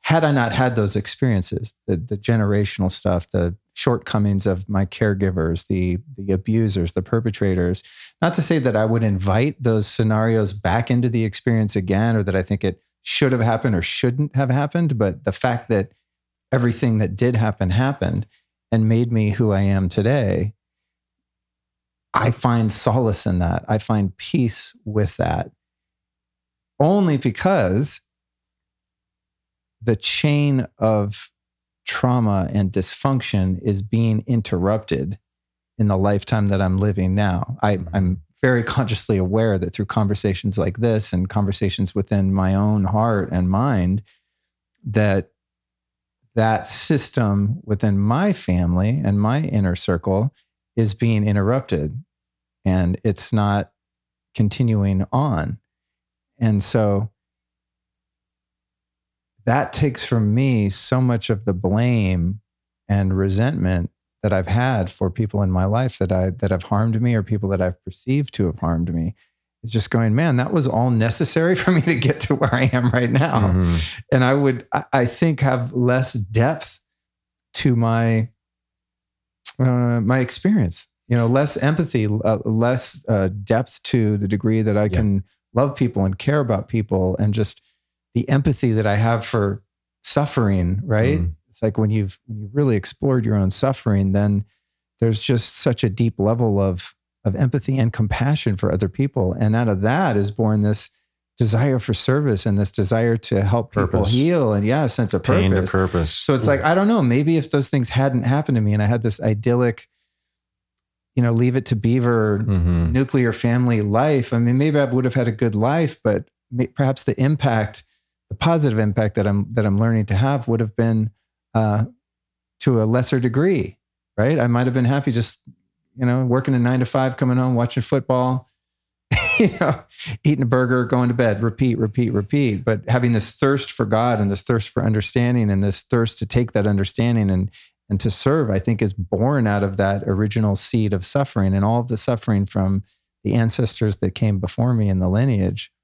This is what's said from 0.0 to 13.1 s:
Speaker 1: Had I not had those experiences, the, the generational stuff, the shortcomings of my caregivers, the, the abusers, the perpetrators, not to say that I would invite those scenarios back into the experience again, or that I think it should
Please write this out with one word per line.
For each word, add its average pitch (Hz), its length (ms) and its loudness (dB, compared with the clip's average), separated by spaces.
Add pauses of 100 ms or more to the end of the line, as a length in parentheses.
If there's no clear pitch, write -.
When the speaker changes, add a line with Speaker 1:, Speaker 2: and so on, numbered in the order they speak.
Speaker 1:
Had 165 200 2
I 147 80 2
not 120 180 0
had 127 240 0
those 104 220 0
experiences, - 760 -2 (120)
the, 98 80 0
the 101 220 -6
generational 101 760 0
stuff, 90 380 -2
the 87 260 -2 (200)
shortcomings 104 680 0
of 95 220 -2
my 98 180 0
caregivers, 95 840 -2
the, 90 300 -2 (200)
the 98 160 -4
abusers, 98 580 0
the 95 100 -4
perpetrators, 95 840 -2 (380)
not 170 120 0
to 170 80 0
say 160 180 0
that 123 160 0
I 107 100 2
would 113 180 2
invite 101 600 0
those 110 240 2
scenarios 110 640 0
back 104 400 -2
into 123 180 2
the 113 140 0
experience 110 520 -2
again, 101 420 0
or 104 60 0
that 92 120 -2
I 95 80 0
think 101 220 -4
it 90 160 -4 (200)
should - 300 2